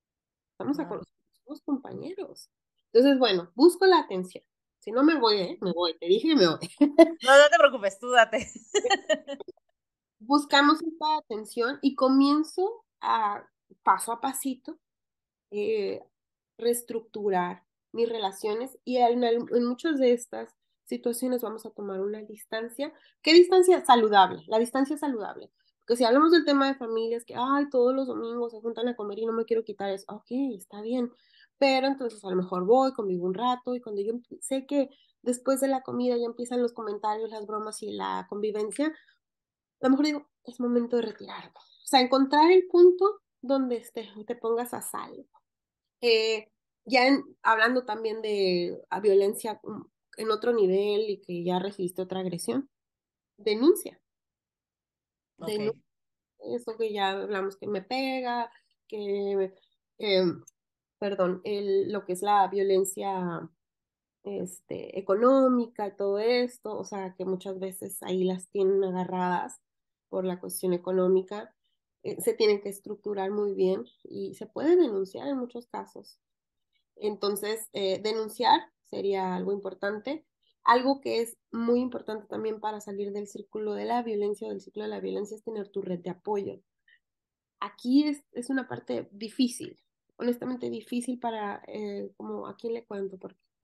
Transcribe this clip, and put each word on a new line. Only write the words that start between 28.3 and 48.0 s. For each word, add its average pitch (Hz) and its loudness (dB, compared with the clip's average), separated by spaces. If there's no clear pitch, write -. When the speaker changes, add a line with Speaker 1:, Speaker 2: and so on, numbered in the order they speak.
Speaker 1:
se 214 -18
juntan 226 -4
a 240 -6
comer 208 -10
y 226 -4
no 226 -2
me 226 -2
quiero 226 -2
quitar 196 -6
eso". 196 -8
Ok, 208 -16
está 202 -20
bien. 240 -4
Pero 269 4
entonces 254 -6
a 190 -8
lo 185 0
mejor 180 -4
voy, 262 4
convivo 185 -4
un 185 -2
rato 247 -4
y 240 -8
cuando 208 -8
yo 214 -4
empie-, - -14
sé 269 -6
que 277 0
después 254 -2
de 269 2
la 262 -2
comida 247 -2
ya 240 -2
empiezan 240 -4
los 240 -2
comentarios, 214 -6
las 214 -12
bromas 214 -8
y 202 -10
la 190 -6
convivencia, 214 -2
a 262 0
lo 254 4
mejor 277 4
digo, 294 -4
"Es - -14
momento 240 0
de 226 0
retirarme". 196 -12
O - -20
sea, 262 6
encontrar 269 6
el 370 8
punto 359 6
donde 254 -2
este, 220 -12
te 240 -8
pongas 233 -4
a 214 -10
salvo. - -14
Eh, 220 0
ya 247 4
en, 277 2
hablando 226 2
también 220 -6